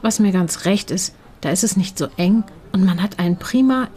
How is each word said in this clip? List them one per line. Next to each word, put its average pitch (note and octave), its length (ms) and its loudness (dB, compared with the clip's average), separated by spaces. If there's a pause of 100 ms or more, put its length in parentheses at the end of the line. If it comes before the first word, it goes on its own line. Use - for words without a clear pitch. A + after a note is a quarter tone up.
was A3 180 -2
mir G3+ 140 4
ganz F3+ 320 -2
recht G3 260 0
ist. - 240 -6 (240)
Da - 100 -4
ist F#3 140 0
es G3+ 140 0
nicht F#3 200 -2
so D3 100 -4 (100)
eng G3 260 2 (300)
und F#3+ 100 2
man F3 180 2
hat G3+ 180 -4
einen F3 180 0
prima C4 600 0